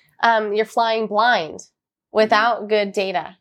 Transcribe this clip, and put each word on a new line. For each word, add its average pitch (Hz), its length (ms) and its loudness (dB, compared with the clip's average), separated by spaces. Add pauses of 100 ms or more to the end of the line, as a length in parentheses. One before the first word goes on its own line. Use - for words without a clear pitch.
(240)
Um, 220 300 2
you're 214 100 0
flying 226 440 -2
blind 208 600 0 (460)
without 220 560 2
good 208 240 0
data. 190 480 -4